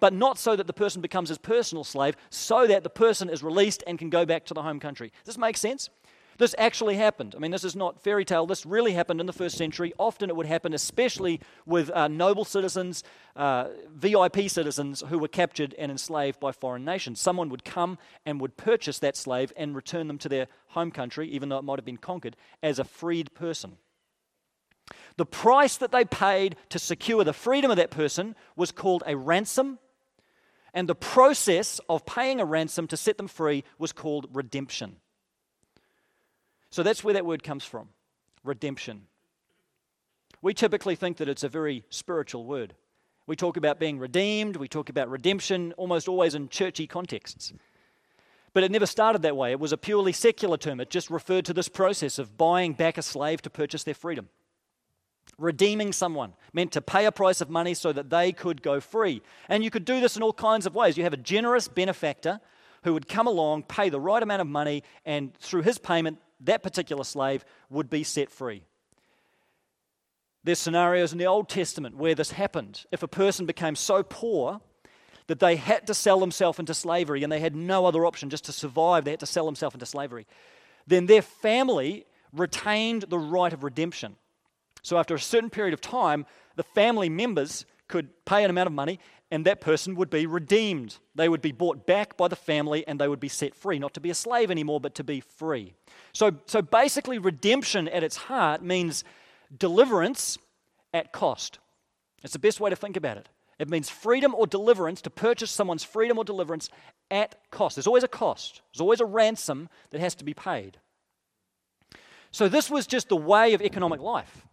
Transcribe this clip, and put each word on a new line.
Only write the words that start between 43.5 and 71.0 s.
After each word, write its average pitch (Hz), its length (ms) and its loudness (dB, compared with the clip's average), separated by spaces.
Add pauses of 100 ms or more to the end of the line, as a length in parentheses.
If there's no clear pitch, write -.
about 151 220 2
being 151 220 -4
redeemed, 202 560 -2
we 139 100 -8
talk 147 220 -8
about 135 200 -2
redemption, 175 680 -2
almost 180 320 -2
always 180 260 4
in 143 140 -6
churchy 170 400 -4
contexts. - 640 -10 (1000)
But 190 100 6
it 190 80 2
never 208 140 4
started 220 360 4
that 151 140 2
way. 127 160 0
It 135 80 -2
was 151 100 -2
a 156 60 -2
purely 196 360 0
secular 214 440 2
term. 139 240 -6
It 127 100 -8
just 175 200 -4
referred 170 340 -2
to 175 100 -4
this 175 140 -2
process 185 500 0
of 110 180 -10
buying 170 360 2
back 165 260 0
a 160 40 -6
slave 151 400 -4
to - 80 -12
purchase 151 340 -6
their 151 100 -6
freedom. 143 340 -10 (1080)
Redeeming 196 540 2
someone 147 400 -4 (200)
meant 175 200 -2
to 143 100 -4
pay 208 240 2
a 208 60 2
price 185 280 2
of 151 80 -4
money 170 260 -2
so 160 180 -2
that 139 180 -4
they 175 220 4
could 170 300 -6
go 143 180 0
free. 190 420 -2 (260)
And 208 140 2
you 220 80 -2
could 208 140 -6
do 254 160 0
this 240 160 2
in 220 80 -2
all 220 80 2
kinds 220 340 2
of 165 80 -6
ways. 196 220 4
You 170 80 0
have 165 80 0
a 139 60 -4
generous 226 500 0
benefactor 180 720 -2 (420)
who 170 120 2
would 147 120 -4
come 226 220 0
along, 156 340 0
pay 196 280 -2
the 143 100 -4
right 214 240 0
amount 202 180 -2
of 156 60 -4
money, 147 340 -2 (240)
and 143 280 -6
through - 280 -4
his 226 160 2
payment, 160 400 -2 (220)
that 185 220 0
particular 160 420 -6
slave 135 380 -2 (280)
would 139 180 -4
be 151 160 -2
set 143 240 -4
free. 107 360 -12 (1800)
There's 170 160 0
scenarios 175 540 2